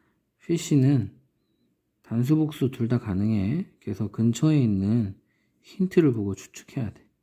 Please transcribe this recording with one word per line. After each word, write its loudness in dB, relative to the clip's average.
fish는 2
단수, 0
복수 -2
둘 -4
다 0
가능해. -2
그래서 -6
근처에 2
있는 0
힌트를 0
보고 -4
추측해야 -10
돼. -20